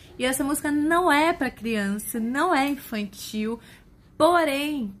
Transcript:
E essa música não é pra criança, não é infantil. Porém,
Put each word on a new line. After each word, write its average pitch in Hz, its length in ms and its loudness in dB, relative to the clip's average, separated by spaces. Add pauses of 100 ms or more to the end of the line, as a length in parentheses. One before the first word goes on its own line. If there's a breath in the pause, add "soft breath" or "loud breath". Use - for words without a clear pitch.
(180 loud breath)
E 240 60 -2
essa 262 200 0
música 294 260 -2
não 320 400 2
é 302 220 4
pra 254 180 -2
criança, 208 680 -4
não 277 340 0
é 277 140 2
infantil. 220 920 -6 (600 loud breath)
Porém, 294 840 2